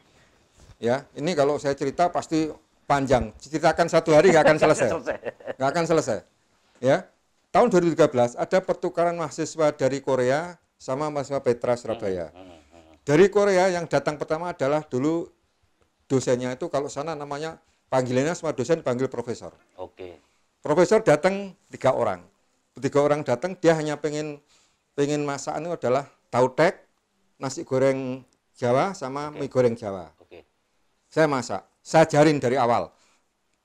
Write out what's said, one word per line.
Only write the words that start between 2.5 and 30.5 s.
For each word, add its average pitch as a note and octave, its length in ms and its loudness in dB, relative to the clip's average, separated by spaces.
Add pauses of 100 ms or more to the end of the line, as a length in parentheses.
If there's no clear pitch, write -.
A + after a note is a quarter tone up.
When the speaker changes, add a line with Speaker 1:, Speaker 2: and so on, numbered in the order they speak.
Speaker 2:
panjang. C3 500 0
Ceritakan D#3+ 540 0
satu D#3+ 240 2
hari D#3 160 8
nggak D#3 160 6
akan D#3 140 6
selesai. C#3+ 320 2
Speaker 1:
<laughs> - 40 -2
Selesai. C3 220 -6 (400)
Speaker 2:
Nggak C3+ 140 0
akan E3 160 -2
selesai. C#3+ 320 0 (600)
Ya, C#3+ 300 0 (400)
tahun G#3 200 4
dua F3+ 120 4
ribu E3+ 140 2
tiga D3+ 120 6
belas A#2+ 300 0
ada F3 240 0
pertukaran F3 560 -2
mahasiswa D#3 560 -2
dari C3+ 260 -2
Korea C3+ 540 -2 (240)
sama C#3 320 -6
mahasiswa C#3 320 -6
Petra B2 340 0
Surabaya. G#2 540 -6
Speaker 1:
Hmm, F2+ 160 -20
hmm, F2+ 220 -20
hmm. - 260 -20 (100)
Speaker 2:
Dari D3+ 260 4
Korea F#3+ 440 2
yang F3 140 -4
datang D3 300 -2
pertama D#3+ 360 -6
adalah C#3+ 300 0
dulu D#3 500 -4 (720)
dosennya B2+ 480 0
itu D#3+ 160 -8
kalau C#3+ 200 -4
sana D3 260 -8
namanya D3 420 -10 (320)
panggilannya C3 440 0
sama D#3+ 200 -6
dosen D#3+ 280 -2
panggil B2+ 280 -2
profesor. A2+ 420 -8 (240)
Speaker 1:
Oke. F2+ 480 -18 (360)
Speaker 2:
Profesor F3 420 2
datang F#3+ 520 0 (140)
tiga B2+ 240 -2
orang. A2 320 -2 (500)
Tiga B2+ 280 -2
orang D3 200 2
datang, C#3 340 -4
dia E3 180 2
hanya D3+ 240 -2
pengen, D3 420 -8 (540)
pengen D3 320 0
masakan D3+ 420 -6
itu E3+ 80 -6
adalah C3+ 300 0 (240)
tahu B2 240 2
tek, E3+ 340 0 (480)
nasi C#3 280 -8
goreng C3 600 -2 (300)
Jawa C3 400 0
sama D3 400 -10
Speaker 1:
Oke. D3 40 -16
Speaker 2:
mie C#3 120 -8
goreng B2 260 2
Jawa. F#2+ 420 -10
Speaker 1:
Oke. - 300 -20 (640)